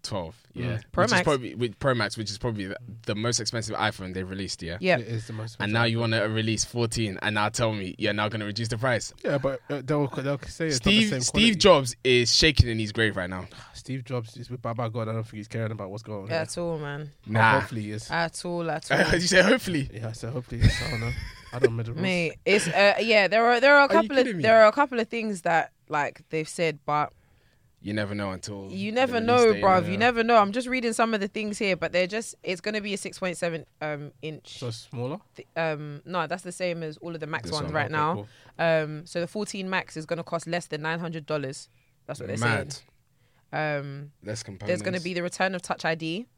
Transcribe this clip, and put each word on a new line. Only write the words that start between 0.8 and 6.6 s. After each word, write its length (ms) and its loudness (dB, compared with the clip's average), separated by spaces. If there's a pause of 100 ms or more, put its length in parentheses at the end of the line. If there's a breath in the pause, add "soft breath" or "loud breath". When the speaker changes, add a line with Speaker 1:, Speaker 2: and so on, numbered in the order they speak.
Speaker 3:
Pro 140 2
Speaker 1:
which 80 0
Speaker 3:
Max. 80 6
Speaker 1:
is 40 -2
probably, 300 0
with 240 -4
Pro 160 2
Max, 240 -2
which 100 -6
is 80 -8
probably 300 -4
the, 100 -8 (300)
the 80 -2
most 240 0
expensive 380 -4
iPhone 380 -2
they've 140 -6
released, 320 -8
yeah. 200 -6
Speaker 3:
Yeah. 180 2
Speaker 2:
It 80 -6
is 220 -6
the 40 -12
most 280 -10
Speaker 1:
And 120 -2
now 120 2
Speaker 2:
expensive. 80 2
Speaker 1:
you 80 0
wanna 280 2
release 360 0